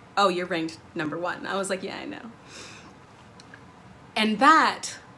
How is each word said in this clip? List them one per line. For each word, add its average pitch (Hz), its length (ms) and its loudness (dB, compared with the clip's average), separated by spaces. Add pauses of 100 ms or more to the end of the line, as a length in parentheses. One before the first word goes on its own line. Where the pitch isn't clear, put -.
(160)
"Oh, 196 140 4
you're 180 160 -2
ranked 165 320 -4 (180)
number 156 220 -4
one." 175 280 -6
I 190 120 -4
was 196 120 -4
like, 185 140 -4
"Yeah, - 140 -8
I - 80 -12
know." - 260 -14 (1800)
And 214 240 2
that 277 580 6 (200)